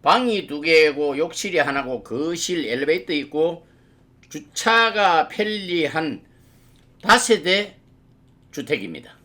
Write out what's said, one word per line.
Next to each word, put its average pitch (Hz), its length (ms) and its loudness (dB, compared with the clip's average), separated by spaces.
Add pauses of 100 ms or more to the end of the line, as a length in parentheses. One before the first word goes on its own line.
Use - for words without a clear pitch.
방이 208 460 2
두 147 120 -8
개고 147 560 4
욕실이 170 420 -4
하나고 135 440 -2
거실 160 640 -4
엘리베이터 143 460 -2
있고 156 560 -4 (600)
주차가 214 1000 2
편리한 170 960 -4 (760)
다세대 202 760 2 (760)
주택입니다. 98 760 -8